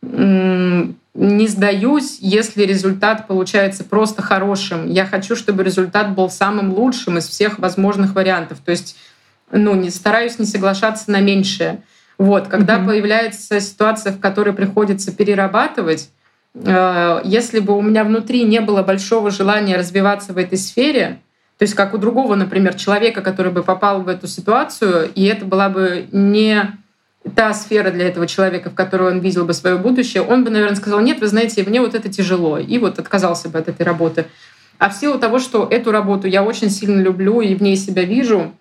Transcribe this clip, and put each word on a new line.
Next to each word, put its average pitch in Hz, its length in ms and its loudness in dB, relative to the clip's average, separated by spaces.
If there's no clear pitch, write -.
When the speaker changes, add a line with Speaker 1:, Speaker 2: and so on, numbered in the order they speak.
Speaker 1:
м, 185 960 2
не 208 340 4
сдаюсь, 202 720 0
если 202 440 0
результат 190 640 0
получается 196 560 0
просто 214 380 0
хорошим. 190 640 -2
Я 185 180 0
хочу, 196 300 -4
чтобы 196 280 -2
результат 190 520 0
был 190 140 0
самым 196 440 -2
лучшим 196 460 0
из 160 80 -6
всех 202 320 -2
возможных 196 560 0
вариантов. 185 500 -2
То 175 60 -2
есть, - 260 -6
ну, 208 240 2
не 180 160 0
стараюсь 233 480 0
не 220 60 0
соглашаться 196 680 -2
на 196 100 4
меньшее. 190 600 0
Вот. 196 300 2
Когда 220 320 2
Speaker 2:
Мгм. 185 80 -2
Speaker 1:
появляется 214 760 0
ситуация, 214 500 -2
в 190 80 -8
которой 202 340 0
приходится 196 600 0
перерабатывать, 196 960 0
э, 180 680 2
если 226 360 0
бы 202 180 2
у 208 40 0
меня 214 220 2
внутри 226 400 0
не 220 160 4
было 208 220 0
большого 196 500 0
желания 196 460 0
развиваться 196 560 -2
в 175 60 -4
этой 180 180 -2
сфере, 233 640 -2
то - 40 2
есть 208 120 -2
как 196 180 0
у 220 60 -2
другого, 226 360 0
например, 190 400 2
человека, 208 460 0
который 190 300 -2
бы 175 120 -2
попал 190 380 0
в 180 60 -6
эту 180 200 -6
ситуацию, 196 840 0
и 190 120 2
это 202 200 0
была 190 240 2
бы 185 420 -2
не 202 600 2
та 220 180 2
сфера 202 380 0
для 175 160 0
этого 180 180 -2
человека, 180 440 -2
в - 60 -18
которой 185 360 0
он 180 80 0
видел 175 260 0
бы 170 80 -2
своё 185 240 0
будущее, 233 460 0
он 254 200 4
бы, 233 60 0
наверное, 208 280 2
сказал: 208 240 0
«Нет, 254 180 2
вы 214 80 0
знаете, 220 360 0
мне 214 180 2
вот 233 120 0
это 214 160 -4
тяжело», 175 480 0
и 208 220 -2
вот 208 200 -2
отказался 175 500 -2
бы 160 100 -4
от 160 80 -6
этой 175 180 -4
работы. 165 400 -2
А 196 100 2
в 196 40 -10
силу 285 260 -2
того, 226 200 0
что 220 300 -2
эту 247 220 0
работу 196 360 0
я 190 160 2
очень 220 260 -2
сильно 202 320 0
люблю 190 400 2
и 196 140 2
в 180 60 -2
ней 196 140 2
себя 185 280 -2
вижу 208 580 0